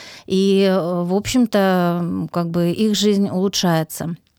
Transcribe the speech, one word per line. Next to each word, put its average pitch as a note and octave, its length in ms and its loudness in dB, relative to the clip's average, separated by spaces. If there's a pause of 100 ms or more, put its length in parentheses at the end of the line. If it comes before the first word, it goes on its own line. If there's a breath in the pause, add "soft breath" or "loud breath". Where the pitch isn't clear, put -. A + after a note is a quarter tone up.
(260 loud breath)
и, G3 380 2
э, F3+ 400 0
в F3+ 100 -2
общем-то, F#3+ 880 2
м, F3 280 -4
как E3+ 200 -4
бы E3+ 220 0
их G#3+ 240 0
жизнь G3+ 340 2
улучшается. E3+ 880 -2 (240)